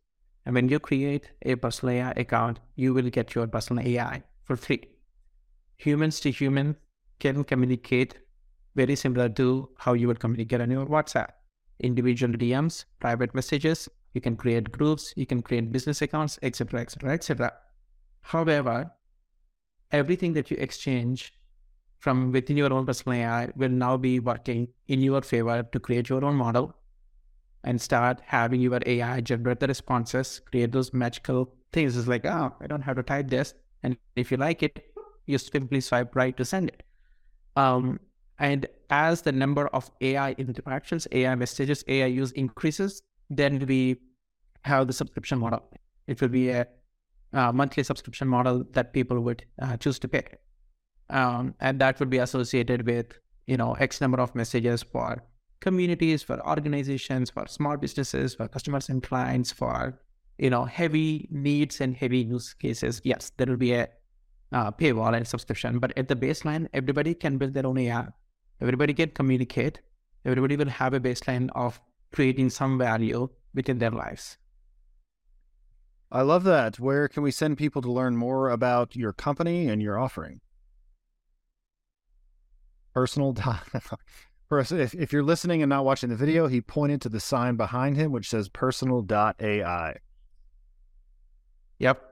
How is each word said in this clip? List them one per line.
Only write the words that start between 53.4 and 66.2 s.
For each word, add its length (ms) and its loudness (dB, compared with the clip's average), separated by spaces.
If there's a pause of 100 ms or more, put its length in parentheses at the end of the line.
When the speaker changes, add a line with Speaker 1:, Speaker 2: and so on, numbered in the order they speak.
Speaker 1:
you 120 0
know, 160 0
X 280 -2
number 180 2
of 140 -2
messages 480 0
for 420 -6 (360)
communities, 640 2
for 240 -6
organizations, 800 -2
for 180 -6
small 300 -2
businesses, 580 -2
for 120 -6
customers 420 -4
and 140 -2
clients, 480 0
for, 500 -4 (360)
you 120 2
know, 160 2
heavy 640 0
needs 500 0
and 160 0
heavy 240 2
use 360 -4
cases. 480 -4
Yes, 340 -2
there 100 2
will 100 0
be 160 2
a, 140 0 (640)
uh, 200 0
paywall 440 2
and 120 0
subscription, 520 -4
but 180 -2
at 100 -2
the 80 2
baseline, 580 -2